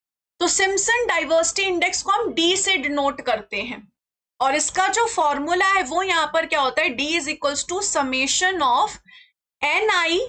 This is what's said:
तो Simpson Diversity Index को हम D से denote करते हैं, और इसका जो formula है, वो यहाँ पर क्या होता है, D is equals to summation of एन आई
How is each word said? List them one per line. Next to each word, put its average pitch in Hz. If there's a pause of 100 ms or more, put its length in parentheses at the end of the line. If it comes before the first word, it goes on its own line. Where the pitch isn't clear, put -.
(400)
तो 349
Simpson 392
Diversity 330
Index 359
को -
हम 415
D 339
से 381
denote 277
करते 214
हैं, 220 (480)
और 269
इसका 370
जो 453
formula 330
है, 381
वो 320
यहाँ 330
पर 330
क्या 311
होता 269
है, 349
D 269
is 330
equals 285
to 370
summation 285
of 277 (680)
एन 359
आई 339 (100)